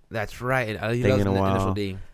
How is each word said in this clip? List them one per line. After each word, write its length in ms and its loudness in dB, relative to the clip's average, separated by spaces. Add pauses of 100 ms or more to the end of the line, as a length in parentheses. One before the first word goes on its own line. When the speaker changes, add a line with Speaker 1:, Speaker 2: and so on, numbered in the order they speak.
(120)
Speaker 1:
That's 300 -6
right. 380 -2
Uh, 120 -2
he 100 0
Speaker 2:
thing 100 6
Speaker 1:
loves 100 4
Speaker 2:
in 60 2
a 40 2
Speaker 1:
an 80 2
Speaker 2:
while. 160 2
Speaker 1:
initial 180 2
D. 240 -4 (160)